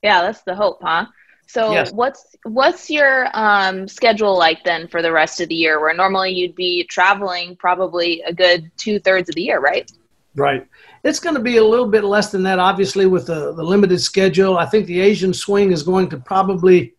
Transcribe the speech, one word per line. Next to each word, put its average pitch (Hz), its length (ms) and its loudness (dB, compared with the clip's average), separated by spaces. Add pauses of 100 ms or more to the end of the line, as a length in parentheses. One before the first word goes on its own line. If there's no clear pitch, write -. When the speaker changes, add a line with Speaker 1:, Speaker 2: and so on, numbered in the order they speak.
Speaker 1:
Yeah, 196 220 2
that's 214 200 -4
the 185 120 -8
hope, 202 260 -2
huh? 175 260 -4 (420)
So 220 240 -2
Speaker 2:
Yes. 160 200 0
Speaker 1:
what's, 247 520 -6
what's 262 440 -2
your, 269 460 0
um, 196 540 0
schedule 214 500 2
like 165 240 2
then 170 240 -4
for 170 160 -4
the 165 80 0
rest 160 300 0
of 170 80 -4
the 165 80 -6
year, 160 240 0
where 156 140 0
normally 190 360 0
you'd 180 240 -4
be 175 300 -4
traveling 180 720 -2
probably 175 640 -2
a 170 100 -8
good 175 440 2
two-thirds 190 520 -2
of 165 60 -8
the 165 80 -6
year, 247 160 -2
right? 147 320 -2 (460)
Speaker 2:
Right. 139 300 -2 (380)
It's - 160 -2
gonna 320 180 -2
be 233 200 0
a 220 60 6
little 233 220 4
bit 214 160 0
less 202 280 0
than 185 140 -2
that, 190 140 0
obviously, 190 460 0
with 185 220 2
the, 151 260 -6
the 160 100 -10
limited 180 380 2
schedule. 190 560 0
I 170 80 0
think 208 220 0
the 175 140 -4
Asian 190 340 2
swing 202 360 0
is 165 120 0
going 185 260 0
to 160 80 -10
probably 185 840 2